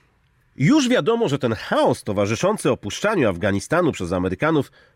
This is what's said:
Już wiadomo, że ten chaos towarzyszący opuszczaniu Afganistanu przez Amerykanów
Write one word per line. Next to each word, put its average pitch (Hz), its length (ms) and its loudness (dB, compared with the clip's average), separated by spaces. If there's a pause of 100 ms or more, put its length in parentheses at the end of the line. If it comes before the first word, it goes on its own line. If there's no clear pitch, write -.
(560)
Już 247 320 2
wiadomo, 226 400 2
że 139 100 -2
ten 117 140 0
chaos 208 520 0
towarzyszący 113 680 0
opuszczaniu 127 580 -2
Afganistanu 98 640 0
przez 90 200 -6
Amerykanów 95 600 0 (240)